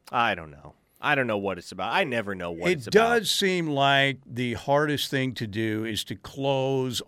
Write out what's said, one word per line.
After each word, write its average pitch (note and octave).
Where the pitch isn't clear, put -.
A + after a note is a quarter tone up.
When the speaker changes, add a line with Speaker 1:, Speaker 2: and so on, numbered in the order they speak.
Speaker 1:
I A#2
don't D#2
know. D2
I C#3+
don't C3
know G#2+
what G2
it's -
about. F#2+
I F#3+
never A2+
know F2
what E2+
Speaker 2:
It F3+
Speaker 1:
it's A2+
about. A3+
Speaker 2:
does G3
seem F#3
like C#3
the A#2+
hardest C#3+
thing C3
to A2+
do G#2+
is A2
to A2+
close C3+